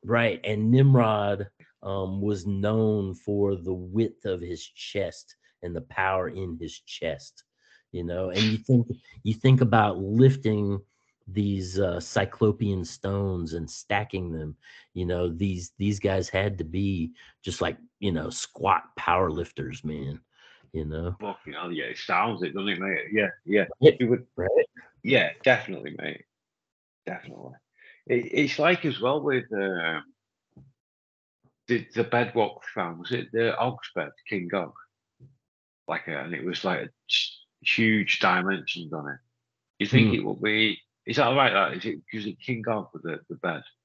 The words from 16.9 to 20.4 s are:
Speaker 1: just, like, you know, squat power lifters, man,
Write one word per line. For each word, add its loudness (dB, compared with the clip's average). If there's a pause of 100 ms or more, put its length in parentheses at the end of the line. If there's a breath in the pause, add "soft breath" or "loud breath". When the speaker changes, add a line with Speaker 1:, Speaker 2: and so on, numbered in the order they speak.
Speaker 1:
just, -6
like, -2 (220)
you 0
know, -2
squat -2
power 2
lifters, -8
man, -8 (540 soft breath)